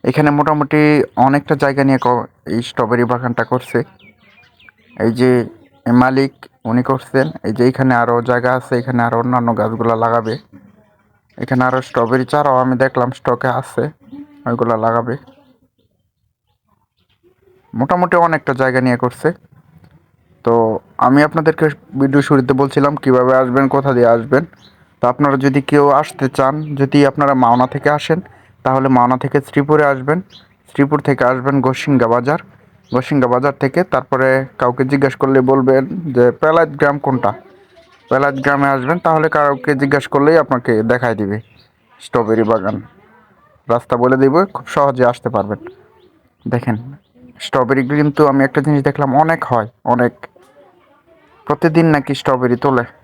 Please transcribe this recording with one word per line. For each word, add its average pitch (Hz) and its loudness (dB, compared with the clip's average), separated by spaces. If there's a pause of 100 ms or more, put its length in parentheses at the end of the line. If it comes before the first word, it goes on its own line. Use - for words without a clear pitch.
এখানে 147 2
মোটামুটি 147 0 (360)
অনেকটা 139 2
জায়গা 139 0
নিয়ে 135 2
ক-, 123 0 (180)
এই 107 -2
স্ট্রবেরি 120 -2
বাগানটা 120 -2
করছে। - -4 (1200)
এই 113 0
যে 123 2 (640)
মালিক, 131 2 (320)
উনি 120 -2
করছেন। 135 -2 (180)
এই 110 -4
যে 120 -2
এখানে 131 2
আরও 120 2
জায়গা 123 0
আছে, 127 -4
এখানে 123 -2
আরও 120 0
অন্যান্য 120 0
গাছগুলা 113 -2
লাগাবে। 113 0 (1040)
এখানে 127 -2
আরও 127 0
স্ট্রবেরি 123 -2
চারাও 143 0
আমি 127 0
দেখলাম 131 0
স্টকে 127 -4
আছে, 127 -4 (600)
ওইগুলা 117 -2
লাগাবে। 117 -2 (2500)
মোটামুটি 175 0
অনেকটা 165 0
জায়গা 131 0
নিয়ে 123 0
করছে। 123 -4 (1160)
তো 117 2 (440)
আমি 127 4
আপনাদেরকে 156 0 (280)
ভিডিও 139 2
শুরুতে 135 2
বলছিলাম 139 0
কিভাবে 127 2
আসবেন, 131 2
কোথা 139 0
দিয়ে 120 4
আসবেন। 123 2 (600)
তো - -2
আপনারা 139 0
যদি 135 0
কেউ 147 2
আসতে 139 -2
চান, 135 0 (200)
যদি 139 0
আপনারা 139 0
মাওনা 123 2
থেকে 143 -4
আসেন, 151 -2 (440)
তাহলে 131 0
মাওনা 127 4
থেকে 139 -4
শ্রীপুরে 147 0
আসবেন, 139 0 (480)
শ্রীপুর 143 -2
থেকে 135 -2
আসবেন 131 0
গোসিঙ্গা 127 0
বাজার, 123 0 (500)
গোসিঙ্গা 131 0
বাজার 127 0
থেকে 139 0
তারপরে 131 -2 (300)
কাউকে 127 0
জিজ্ঞেস 139 0
করলে 135 2
বলবেন 135 2 (300)
যে 120 4
পেলাইত 160 2
গ্রাম 147 0
কোনটা, 127 -2 (760)
পেলাইত 135 0
গ্রামে 139 0
আসবেন, 135 -2
তাহলে 160 0
কাউকে 143 0
জিজ্ঞেস 139 0
করলেই 147 2
আপনাকে 127 0 (100)
দেখাই 120 0
দিবে 104 -4 (640)
স্ট্রবেরি 113 0
বাগান, 107 -2 (920)
রাস্তা 120 -2
বলে 127 2
দিব, 135 4 (180)
খুব - -14
সহজে 135 0
আসতে 120 -2
পারবেন। 104 -4 (840)
দেখেন, 117 -4 (600)
স্ট্রবেরি 131 -2
কিন্তু 147 0
আমি 135 2
একটা 139 0
জিনিস 143 0
দেখলাম, 139 -2
অনেক 160 0
হয়, 113 -2 (160)
অনেক, 120 0 (1300)
প্রতিদিন 165 2
নাকি 147 0
স্ট্রবেরি 127 0
তোলে। 127 0 (200)